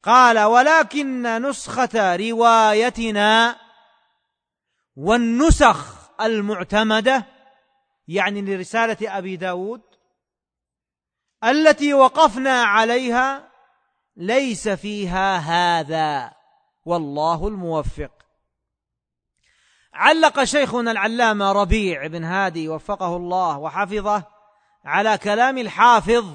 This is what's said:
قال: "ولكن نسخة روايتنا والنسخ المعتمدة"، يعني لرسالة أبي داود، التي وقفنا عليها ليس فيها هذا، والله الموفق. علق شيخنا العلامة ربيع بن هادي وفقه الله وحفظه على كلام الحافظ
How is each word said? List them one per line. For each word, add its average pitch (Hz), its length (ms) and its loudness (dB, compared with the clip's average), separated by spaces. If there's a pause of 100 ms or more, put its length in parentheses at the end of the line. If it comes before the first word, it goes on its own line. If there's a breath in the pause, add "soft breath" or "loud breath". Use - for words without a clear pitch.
قال: 240 360 6
"ولكن 262 840 2
نسخة 226 920 -4
روايتنا 226 1400 2 (1400)
والنسخ 233 1120 2 (100)
المعتمدة"، 214 1040 -2 (840)
يعني 196 340 -4
لرسالة 196 760 -4
أبي 190 180 -10
داود، 185 500 -8 (1600)
التي 285 500 2
وقفنا 262 680 4
عليها 240 880 0 (680)
ليس 226 520 -2
فيها 196 680 -4
هذا، 160 960 -2 (520)
والله 160 640 -2
الموفق. 165 640 -6 (1800)
علق 285 520 4
شيخنا 240 460 -2
العلامة 214 640 0
ربيع 190 540 -2
بن 165 180 -10
هادي 170 440 -4
وفقه 175 480 -6
الله 175 420 -4
وحفظه 196 640 -4 (640)
على 202 340 0
كلام 240 400 0
الحافظ 220 760 2